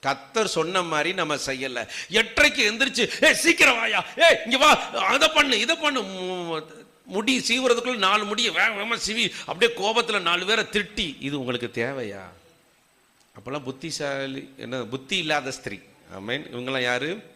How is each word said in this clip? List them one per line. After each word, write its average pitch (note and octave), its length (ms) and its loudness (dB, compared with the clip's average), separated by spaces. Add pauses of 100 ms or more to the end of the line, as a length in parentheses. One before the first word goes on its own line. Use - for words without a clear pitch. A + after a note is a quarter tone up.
கர்த்தர் C#3 480 -2
சொன்ன F3 340 0
மாதிரி D#3+ 300 0
நம்ம E3 220 0
செய்யல. C3 520 -4 (240)
எட்டரைக்கு A3 500 2
எந்திரிச்சு, A3+ 680 2
"ஏய், D#4 60 8
சீக்கிரம் D4 440 4
வாயா, A3 280 0 (120)
ஏய், D#4+ 280 8
இங்க A#3 120 0
வா, C#4 300 8
அதை B3 420 2
பண்ணு, C#4+ 320 4
இதை C#4 160 0
பண்ணு." D4 260 0
மு-, F#3 800 -6 (240)
முடி A3 420 0
சீவுறதுக்குள்ள B3 480 2
நாலு G#3 280 4
முடியை G#3+ 260 -2
வேக F3 180 2
வேகமா A3 380 -4
சீவி A3 260 -2 (120)
அப்படியே G#3+ 340 0
கோபத்துல G#3+ 420 0
நாலு F3 260 0
பேரை G#3+ 180 2
திட்டி, G3 560 -4
இது C#3+ 180 -4
உங்களுக்கு A#2+ 360 -4
தேவையா? A#2 480 -6 (1160)
அப்பெல்லாம் C3 240 -10
புத்திசாலி, C#3 960 -8
என்ன, A#2+ 260 -6
புத்தி C3+ 340 -6
இல்லாத D3+ 340 -2
ஸ்திரீ. G2+ 280 -10 (400)
ஆமென். A#2 240 -6 (120)
இவங்கெல்லாம் B2+ 280 -4
யாரு? C3 400 -2 (140)